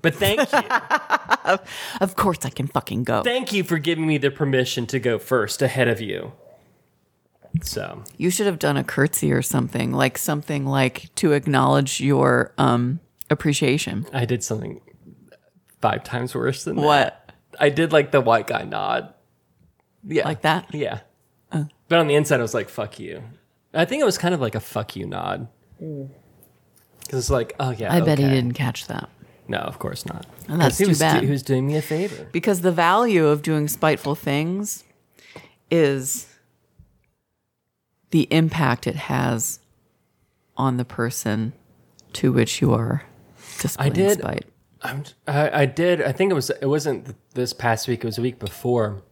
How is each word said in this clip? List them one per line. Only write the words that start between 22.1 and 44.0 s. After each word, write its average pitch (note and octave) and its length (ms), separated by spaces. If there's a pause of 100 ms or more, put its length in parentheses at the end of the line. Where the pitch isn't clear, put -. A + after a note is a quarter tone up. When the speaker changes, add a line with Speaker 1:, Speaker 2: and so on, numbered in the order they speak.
Speaker 1:
inside, D3 240
I A#2+ 40
was A2 100
like, G#2+ 160
"Fuck - 300
you." E2 220 (520)
I D#3+ 120
think C4+ 160
it C#4+ 40
was G3 120
kind F3 160
of E3 60
like A#2 160
a G#2+ 60
"fuck - 340
you" F#2+ 100
nod. F#2+ 440 (320)
Speaker 2:
Mm. C#3+ 280 (1000)
Speaker 1:
'Cause C3 100
it's A#2+ 100
like, B2+ 300
"Oh, C3 120
yeah, A2 220
Speaker 2:
I F3 80
bet D#3 160
he C#3 80
Speaker 1:
okay." C3+ 100
Speaker 2:
didn't B2 180
catch B2+ 340
that. - 220 (360)
Speaker 1:
No, - 120
of - 200
course - 280
not. - 200 (220)
Speaker 2:
And D#3 140
that's D3 140
Speaker 1:
'Cause - 40
he F#3+ 60
Speaker 2:
too G3+ 40
Speaker 1:
was D#3 100
do-, D3+ 60
Speaker 2:
bad. D3+ 180
Speaker 1:
he C3 60
was C#3 140
doing C3 240
me D3 80
a D3+ 60
favor. D#3 500
Speaker 2:
Because F3 300
the F3+ 100
value F3 560
of D3 140
doing D3+ 260
spiteful D3 480
things D#3+ 720 (840)
is C#3 580 (1800)
the D#3+ 200
impact D#3+ 560
it - 80
has C3 640 (960)
on C3 220
the B2 80
person A2+ 680 (600)
to - 180
which B2 300
you - 120
are A2+ 300 (560)
displaying - 320
Speaker 1:
I - 40
did, G3 240